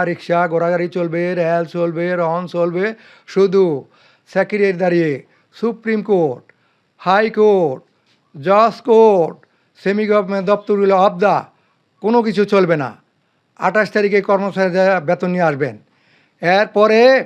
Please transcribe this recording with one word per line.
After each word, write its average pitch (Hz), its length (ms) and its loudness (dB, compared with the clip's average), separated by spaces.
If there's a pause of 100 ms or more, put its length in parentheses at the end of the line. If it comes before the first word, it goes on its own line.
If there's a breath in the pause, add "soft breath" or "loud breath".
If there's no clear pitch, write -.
রিক্সা, 170 440 -4
ঘোড়াগাড়ি 170 400 -2
চলবে, 170 340 -6 (140)
রেল 170 300 -2
চলবে, 170 400 -4 (100)
রহন 170 320 -4
চলবে। 175 380 -2 (420 soft breath)
শুধু 190 360 2 (680 soft breath)
সেক্রেটারি 196 460 0
দাঁড়িয়ে 170 320 0 (440)
সুপ্রিম 220 460 -4
কোর্ট, 165 420 -2 (540)
হাই 196 320 0
কোর্ট, 202 500 0 (560)
জজ 202 460 2
কোর্ট, 220 540 4 (480)
সেমি 208 240 -2
গভর্নমেন্ট 196 420 -2
দপ্তরগুলো 202 460 0
অব 190 240 2
দা 190 160 2 (680)
কোনো 226 220 0
কিছু 208 220 -2
চলবে 190 320 2
না। 135 120 -6 (680)
আঠাশ 185 340 0
তারিখে 208 300 0
কর্মচারীরা 190 800 0
বেতন 175 300 -4
নিয়ে 180 200 0
আসবেন। 135 260 -4 (680)
এরপরে 208 600 2 (240)